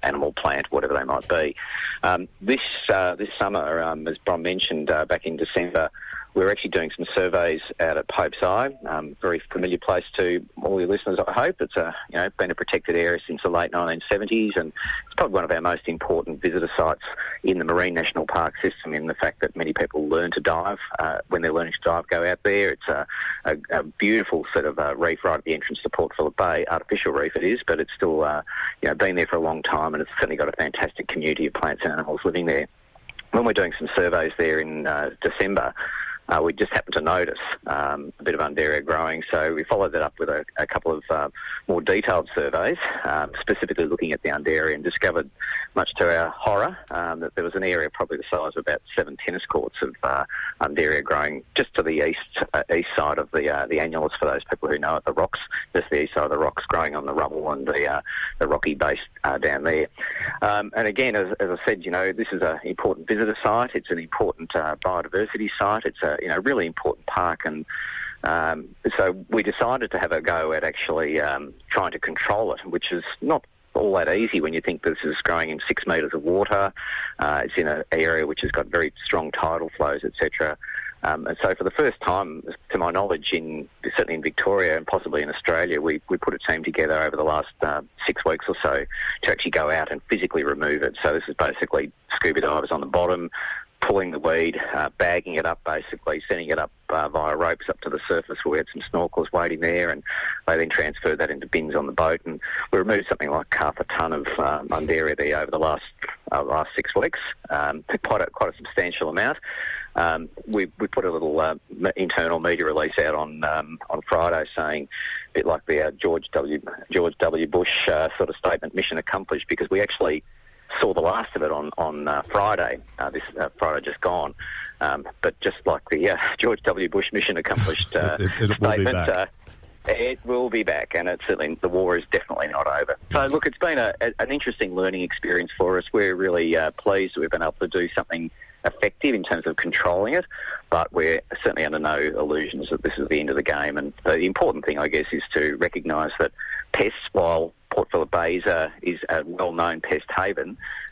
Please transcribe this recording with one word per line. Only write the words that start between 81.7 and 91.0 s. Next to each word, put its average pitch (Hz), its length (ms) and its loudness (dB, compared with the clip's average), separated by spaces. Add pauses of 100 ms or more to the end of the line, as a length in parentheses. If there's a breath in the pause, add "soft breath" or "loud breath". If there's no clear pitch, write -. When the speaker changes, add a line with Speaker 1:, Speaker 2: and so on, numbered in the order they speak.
Speaker 1:
first - 300 2
time, 90 420 -2 (280)
to 95 80 0
my 87 120 2
knowledge, 92 420 0
in, 80 360 -4 (280)
certainly 82 180 2
in 78 80 -4
Victoria 85 540 2
and 82 80 -4
possibly 76 380 0
in 73 60 -4
Australia, 82 520 0
we, 78 280 0
we 90 80 0
put - 180 -2
a - 40 -4
team 80 260 -2
together 78 360 2
over 76 160 0
the 76 60 2
last, 76 300 0 (100)
uh, 73 200 0 (220)
six - 200 0
weeks 80 240 0
or 95 120 0
so 69 240 2 (380 loud breath)
to - 80 2
actually - 220 -2
go 76 180 2
out 78 220 0
and 71 180 -8
physically 85 320 0
remove 73 400 0
it. 67 220 0